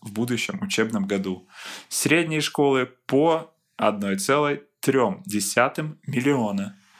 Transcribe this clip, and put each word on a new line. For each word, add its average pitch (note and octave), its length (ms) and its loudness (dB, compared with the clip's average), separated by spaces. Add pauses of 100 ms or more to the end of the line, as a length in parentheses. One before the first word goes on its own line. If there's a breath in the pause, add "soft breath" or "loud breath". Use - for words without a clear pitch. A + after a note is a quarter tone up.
в A2 120 -16
будущем A2+ 480 -4
учебном G#2 460 -2
году. F#2+ 400 -4 (420 loud breath)
Средние D#3 520 0
школы — C3+ 500 2 (160)
по D#3+ 480 2 (220)
одной G2+ 400 0
целой C#3+ 480 0 (160)
трем B2+ 440 2
десятым B2+ 800 -2
миллиона. A#2+ 720 0 (240 loud breath)